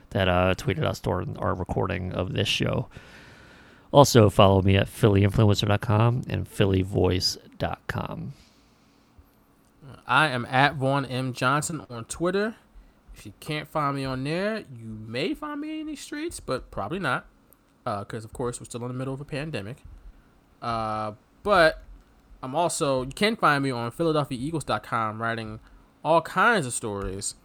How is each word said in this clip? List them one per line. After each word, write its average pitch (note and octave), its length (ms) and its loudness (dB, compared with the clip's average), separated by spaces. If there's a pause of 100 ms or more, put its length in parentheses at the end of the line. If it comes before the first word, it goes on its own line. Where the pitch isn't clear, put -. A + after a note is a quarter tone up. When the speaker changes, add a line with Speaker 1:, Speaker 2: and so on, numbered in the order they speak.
Speaker 1:
that, F#2+ 180 0
uh, F2+ 300 4
tweeted D3 260 -2
us G2 160 -2
during G2 380 -4
our G2 180 -2
recording F#2 560 -4
of F#2 220 -4
this G#2+ 160 0
show. - 380 -2 (1040)
Also, B2 360 8
follow G2 320 8
me G2 140 6
at G2 140 2
philly G2+ 320 4
influencer G#2 480 4
dot G2+ 120 2
com A#2 480 2
and G2+ 200 -4
philly F#2+ 320 2
voice F#2 560 0 (200)
dot E2+ 300 -6
com. - 460 -8 (1800)
Speaker 2:
I C#3+ 200 4
am B2 180 -4
at C3+ 260 4
Vaughn C3+ 320 0
M C3 280 -4
Johnson C#3+ 540 -2
on A#2 180 -12
Twitter. G3 500 -2 (580)
If - 140 -18
you G2+ 120 -16
can't D3+ 280 -8
find C#3+ 280 -2
me C3+ 100 -4
on C3 180 -6
there, F#3 340 -4 (180)
you A2+ 300 -12
may C#3 300 -4
find D4 260 -10
me D#4 200 -8
in D4+ 60 -10
these D#4 120 -12
streets, D#4 400 -8
but - 320 -8
probably G#2+ 260 -8
not, D#3 300 -4 (580)
uh, G#2 200 -4
'cause, A2+ 200 -12
of - 80 -18
course, A#2+ 260 -4
we're B2 60 -16
still A#2 160 -10
in A#2+ 60 -8
the B2+ 80 -8
middle C3 180 -6
of C3+ 80 -10
a D3 40 -12
pandemic. C#3 580 -8 (800)
Uh, A2 480 -4 (320)
but F3+ 400 6 (580)
I'm C3 140 -8
also, D3 480 0
you C3 80 -8
can G#3+ 240 0
find D3 280 2
me C#3 60 0
on A#2 220 -4
Philadelphia D#3 480 -2
Eagles D3 240 -6
dot G#2+ 180 -2
com A2 400 -4
writing A2+ 380 -6 (440)
all D#3+ 180 4
kinds F#3+ 440 2
of A#2+ 80 -6
stories. G2 720 -6